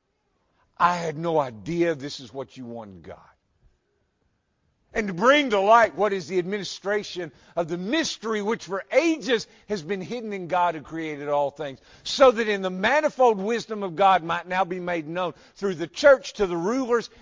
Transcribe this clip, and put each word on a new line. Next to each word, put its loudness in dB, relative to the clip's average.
I 2
had -4
no 0
idea -2
this -10
is -18
what -12
you -14
wanted, -14
God." -16
And -4
to -6
bring 4
to 2
light 6
what 0
is -6
the -2
administration -6
of -2
the -4
mystery -4
which -4
for -6
ages 0
has -4
been -6
hidden -8
in -8
God 0
who -10
created -8
all 0
things, -10
so 6
that 0
in 0
the -2
manifold 2
wisdom -4
of -6
God 6
might -6
now 0
be -6
made -4
known -4
through -4
the -6
church 4
to 0
the -2
rulers 0